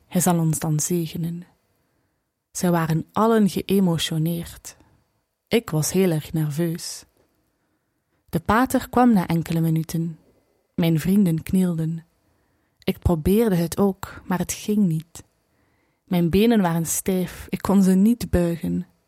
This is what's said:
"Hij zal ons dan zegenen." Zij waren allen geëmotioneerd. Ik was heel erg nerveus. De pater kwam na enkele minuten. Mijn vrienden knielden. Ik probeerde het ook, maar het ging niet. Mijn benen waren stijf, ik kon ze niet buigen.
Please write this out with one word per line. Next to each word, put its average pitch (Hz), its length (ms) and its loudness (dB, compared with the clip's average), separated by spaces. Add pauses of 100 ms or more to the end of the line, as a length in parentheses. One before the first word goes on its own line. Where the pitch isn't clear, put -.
"Hij 180 140 0
zal 170 180 2
ons 160 200 0
dan 156 200 -2
zegenen." 170 640 -4 (1080)
Zij 180 200 -2
waren 160 400 0
allen 220 380 2
geëmotioneerd. 170 1300 -2 (680)
Ik 233 220 -2
was 156 220 -2
heel 185 200 2
erg 156 220 -4
nerveus. 160 720 -4 (1200)
De 160 100 -4
pater 247 500 0
kwam 247 240 4
na 180 140 2
enkele 165 340 -2
minuten. 165 580 -4 (560)
Mijn 165 240 2
vrienden 175 440 2
knielden. 165 640 -2 (760)
Ik - 160 -4
probeerde 185 560 2
het 170 220 -2
ook, - 480 -2
maar 185 120 -2
het 175 160 -4
ging 208 340 0
niet. - 360 -4 (840)
Mijn 175 240 0
benen 214 320 4
waren 165 240 0
stijf, - 640 -4
ik - 120 -6
kon 202 220 4
ze 185 80 4
niet 196 380 2
buigen. 175 580 -2 (200)